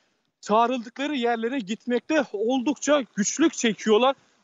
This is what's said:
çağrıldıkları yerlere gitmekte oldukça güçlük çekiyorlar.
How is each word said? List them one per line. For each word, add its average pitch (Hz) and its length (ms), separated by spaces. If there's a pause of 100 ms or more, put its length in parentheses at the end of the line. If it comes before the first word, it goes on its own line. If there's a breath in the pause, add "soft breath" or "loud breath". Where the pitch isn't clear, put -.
(420)
çağrıldıkları 240 720
yerlere 233 440
gitmekte 240 720
oldukça 262 680 (120)
güçlük 254 380
çekiyorlar. 226 640 (280 soft breath)